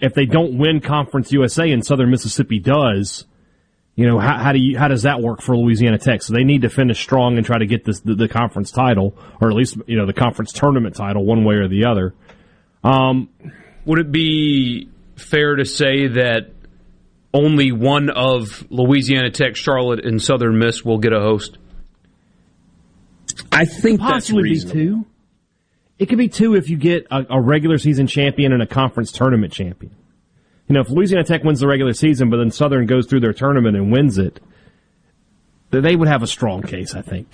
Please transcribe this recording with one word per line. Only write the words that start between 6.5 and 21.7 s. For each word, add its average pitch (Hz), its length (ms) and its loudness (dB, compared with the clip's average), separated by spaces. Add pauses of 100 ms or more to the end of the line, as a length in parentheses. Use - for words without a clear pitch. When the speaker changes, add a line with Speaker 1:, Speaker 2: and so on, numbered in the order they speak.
Speaker 1:
to 117 80 0
finish 127 320 0
strong 123 360 0
and 110 80 0
try 120 120 -2
to 110 80 0
get 110 180 -2
this, 104 160 -4
the, 110 160 -2
the 107 140 0
conference 110 420 -4
title, 113 460 0 (240)
or 113 80 2
at 107 60 0
least, 123 220 0 (100)
you 117 100 -2
know, 101 80 0
the 98 80 -4
conference 113 400 -2
tournament 131 420 0
title, 101 300 -4
one 110 180 2
way 107 120 4
or 101 120 0
the 98 180 0
other. 98 280 0 (680)
Um, 131 480 2 (560)
Speaker 2:
Would 160 140 2
it 151 120 -2
be 151 800 -2 (260)
fair 147 400 -2
to 135 100 -2
say 139 420 0
that 120 440 -2 (800)
only 143 400 2
one 139 360 0
of 127 600 -4
Louisiana 127 600 0
Tech, 127 260 -2
Charlotte, 127 480 -2
and 110 160 -2
Southern 117 380 2
Miss 117 240 0
will 113 160 0
get 113 120 2
a 110 80 2
host? 104 380 -2 (1900)